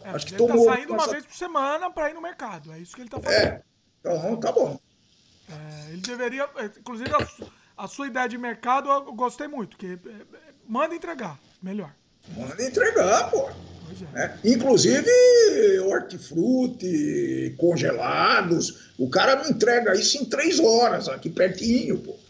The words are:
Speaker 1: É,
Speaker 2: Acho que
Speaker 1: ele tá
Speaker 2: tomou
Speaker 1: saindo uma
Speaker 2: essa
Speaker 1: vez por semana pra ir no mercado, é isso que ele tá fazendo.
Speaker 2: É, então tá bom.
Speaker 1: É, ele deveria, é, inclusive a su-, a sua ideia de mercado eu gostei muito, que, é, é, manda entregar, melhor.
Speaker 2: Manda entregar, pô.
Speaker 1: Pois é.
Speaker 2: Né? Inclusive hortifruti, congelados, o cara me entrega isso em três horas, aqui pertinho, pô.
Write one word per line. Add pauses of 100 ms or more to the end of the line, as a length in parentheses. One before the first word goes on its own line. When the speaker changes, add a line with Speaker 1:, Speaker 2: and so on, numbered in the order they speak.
Speaker 1:
É,
Speaker 2:
Acho
que
Speaker 1:
ele
tá
Speaker 2:
tomou
Speaker 1:
saindo
uma
Speaker 2:
essa
Speaker 1:
vez
por
semana
pra
ir
no
mercado,
é
isso
que
ele
tá
fazendo.
Speaker 2:
É, (400)
então
tá
bom. (720)
Speaker 1:
É,
ele
deveria,
é, (140)
inclusive
a
su-, (240)
a
sua
ideia
de
mercado
eu
gostei
muito,
que,
é,
é, (680)
manda
entregar, (240)
melhor. (420)
Speaker 2:
Manda
entregar,
pô. (360)
Speaker 1:
Pois
é.
Speaker 2:
Né?
Inclusive (1080)
hortifruti,
congelados,
o
cara
me
entrega
isso
em
três
horas,
aqui
pertinho,
pô. (140)